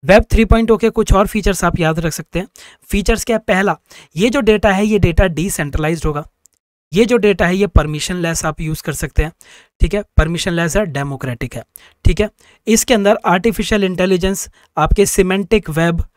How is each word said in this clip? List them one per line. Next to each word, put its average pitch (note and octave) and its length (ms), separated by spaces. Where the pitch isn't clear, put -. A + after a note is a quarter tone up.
वेब G3 180
थ्री A3 220
पॉइंट A3+ 260
ओ A3 60
के A3+ 140
कुछ G#3+ 220
और G3+ 140
फीचर्स G3+ 380
आप E3+ 160
याद D#3+ 200
रख D#3+ 120
सकते - 260
हैं। F#3+ 100
फीचर्स G#3 360
क्या A3+ 120
है? A3 120
पहला, F#3+ 280
ये G#3+ 140
जो C4+ 100
डेटा G#3+ 320
है, G3 140
ये G#3+ 120
डेटा F3+ 280
डिसेंट्रलाइज्ड D#3 800
होगा। D3+ 240
ये G3+ 120
जो A#3+ 120
डेटा G3 300
है, F3+ 100
ये G3+ 100
परमिशनलेस E3 800
आप D#3 160
यूज़ D#3 220
कर D#3+ 100
सकते - 300
हैं। D#3 100
ठीक D#3+ 140
है, G#3 100
परमिशनलेस E3+ 600
है, G#3 100
डेमोक्रेटिक C3+ 680
है। A2+ 100
ठीक F#3 160
है, G#3 100
इसके A3+ 280
अंदर G#3 300
आर्टिफिशियल G3+ 600
इंटेलिजेंस, F#3 640
आपके D#3 280
सिमेंटिक G3 640
वेब E3 320